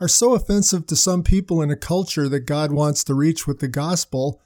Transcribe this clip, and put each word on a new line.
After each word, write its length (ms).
are 80
so 260
offensive 540
to 80
some 260
people 400
in 80
a 60
culture 520
that 120
God 320
wants 320
to 100
reach 320
with 140
the 80
gospel, 760